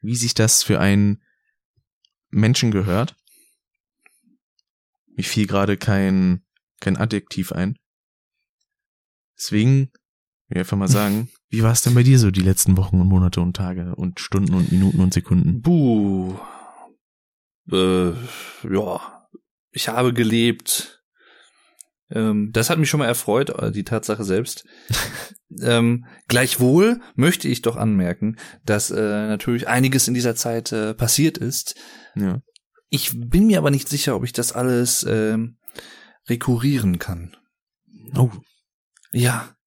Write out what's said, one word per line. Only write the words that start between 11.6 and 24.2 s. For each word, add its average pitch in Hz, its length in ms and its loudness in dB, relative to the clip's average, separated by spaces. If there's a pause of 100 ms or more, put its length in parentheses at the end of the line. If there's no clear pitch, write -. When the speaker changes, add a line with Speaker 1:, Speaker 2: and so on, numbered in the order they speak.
Speaker 1:
war 113 80 6
es 117 100 2
denn 120 120 2
bei 123 100 6
dir 131 160 8
so 107 100 4
die 92 120 0
letzten 95 340 4
Wochen 95 240 2
und 90 80 4
Monate 92 320 4
und 90 160 -2
Tage 90 400 -6
und 92 240 -6
Stunden 98 340 0
und 92 160 2
Minuten 92 300 2
und 92 120 4
Sekunden? 90 500 2
Speaker 2:
Buh. 104 760 2 (1300)
Äh, 92 400 2 (580)
ja. - 600 -6 (420)
Ich - 180 -6
habe 123 240 0
gelebt. 117 920 -2 (1040)
Ähm, 107 420 -2
das 117 180 0
hat 160 100 0
mich 151 100 2
schon 151 80 0
mal 139 80 0
erfreut, 117 440 0
äh, - 200 -4
die 104 140 -6
Tatsache 110 400 -4